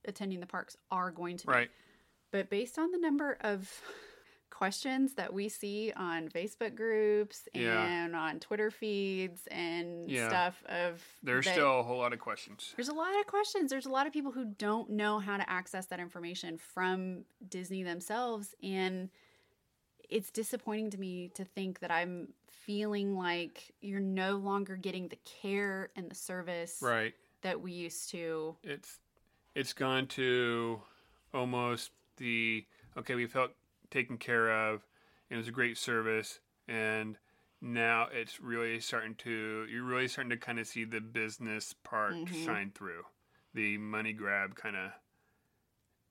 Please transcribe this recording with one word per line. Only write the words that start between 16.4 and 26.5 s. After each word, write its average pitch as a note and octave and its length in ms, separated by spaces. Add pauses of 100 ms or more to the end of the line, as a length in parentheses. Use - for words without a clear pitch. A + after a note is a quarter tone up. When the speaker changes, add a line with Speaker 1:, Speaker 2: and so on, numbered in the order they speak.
Speaker 1:
from F#3 680 (240)
Disney F#3 340
themselves. G#3 800
And F#3 480 (960)
it's G#3+ 220
disappointing G#3+ 600
to G3+ 80
me F3+ 360
to G3 100
think F#3+ 360
that F3 100
I'm F3 420 (160)
feeling G3+ 680
like F3 640
you're G3 200
no F#3+ 360
longer G3 400
getting F#3 320
the - 160
care G3 720
and F3 140
the F#3 60
service E3+ 640